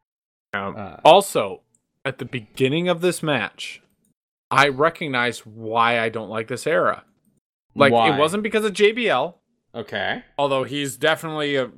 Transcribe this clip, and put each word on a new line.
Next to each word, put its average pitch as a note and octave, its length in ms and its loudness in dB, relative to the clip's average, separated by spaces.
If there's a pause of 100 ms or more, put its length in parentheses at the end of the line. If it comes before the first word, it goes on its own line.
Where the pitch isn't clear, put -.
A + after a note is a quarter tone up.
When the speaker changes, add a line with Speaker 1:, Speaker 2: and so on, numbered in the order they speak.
(540)
Speaker 1:
Um, G2 220 -8
Speaker 2:
Uh, F#2+ 280 -14
Speaker 1:
also, D3 580 4 (420)
at C3 140 -6
the C3+ 60 -8
beginning C3 640 -2
of E3+ 120 0
this F3 240 0
match, - 580 -4 (680)
I C3+ 200 6
recognized C3 720 0
why A2+ 580 0
I A2+ 120 0
don't A2 200 -8
like A2+ 160 -6
this A#2+ 180 -8
era. D3+ 380 0 (720)
Like, C#3 180 4
Speaker 2:
Why? A2+ 220 4
Speaker 1:
it - 40 0
wasn't E3 260 0
because A3 200 -2
of G#3+ 80 -4
J G3+ 200 4
B A3+ 160 -2
L, D3+ 320 -2 (340)
Speaker 2:
Okay. A2 480 -6 (160)
Speaker 1:
although C3+ 260 0
he's C#3 320 -6
definitely D3+ 600 -2
a, B2 220 -2